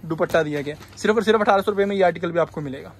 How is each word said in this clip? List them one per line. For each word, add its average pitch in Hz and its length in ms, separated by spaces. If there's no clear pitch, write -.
दुपट्टा 165 380
दिया 147 180
गया 143 140
है। - 220
सिर्फ 208 180
और 226 80
सिर्फ 214 180
अठारह 202 200
सौ 208 100
रुपये 196 140
में 202 100
ये 190 80
article 170 280
भी 165 80
आपको 160 220
मिलेगा। 135 380